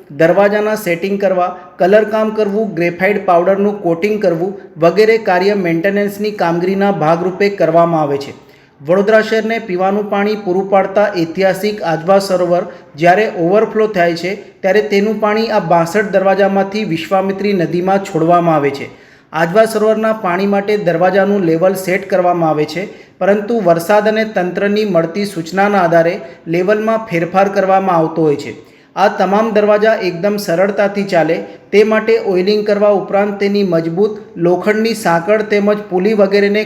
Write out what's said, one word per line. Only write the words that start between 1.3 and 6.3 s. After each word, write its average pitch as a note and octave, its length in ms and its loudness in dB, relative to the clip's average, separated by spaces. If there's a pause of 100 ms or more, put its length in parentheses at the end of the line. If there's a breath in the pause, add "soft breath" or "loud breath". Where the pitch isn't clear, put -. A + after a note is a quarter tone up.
કલરકામ G#3+ 560 2
કરવું, G#3 420 -2
ગ્રેફાઇટ F3 520 -2
પાવડરનું G3 560 2
કોટિંગ F3 360 -2
કરવું F#3+ 380 -2 (220 loud breath)
વગેરે G3 420 4
કાર્ય G3 460 0
મેન્ટેનન્સની G3 760 -2